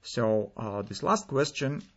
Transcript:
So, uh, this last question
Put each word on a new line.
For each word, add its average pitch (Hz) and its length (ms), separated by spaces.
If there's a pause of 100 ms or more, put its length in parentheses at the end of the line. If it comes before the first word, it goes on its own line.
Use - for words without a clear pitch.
So, 110 560
uh, 104 240
this 101 220
last 208 240
question 143 540 (160)